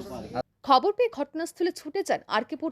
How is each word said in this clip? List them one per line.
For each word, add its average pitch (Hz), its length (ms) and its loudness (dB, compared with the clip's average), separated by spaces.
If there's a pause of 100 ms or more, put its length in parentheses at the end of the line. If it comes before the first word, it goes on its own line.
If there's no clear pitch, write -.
(680)
খবর 277 300 6
পেয়ে 466 220 2
ঘটনাস্থলে 330 600 -4
ছুটে 349 280 -6
যান - 140 0 (140)
আরকেপুর 320 360 -4